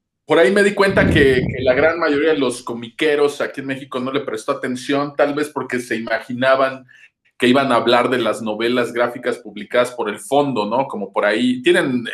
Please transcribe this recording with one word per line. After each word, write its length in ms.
Por 140
ahí 120
me 120
di 100
cuenta 340
que, 400
que 160
la 100
gran 260
mayoría 320
de 80
los 240
comiqueros 800
aquí 200
en 60
México 320
no 120
le 100
prestó 320
atención, 640
tal 180
vez 160
porque 300
se 180
imaginaban 880
que 100
iban 240
a 60
hablar 300
de 120
las 240
novelas 500
gráficas 460
publicadas 520
por 180
el 100
fondo, 480
¿no? 200
Como 240
por 140
ahí, 380
tienen 400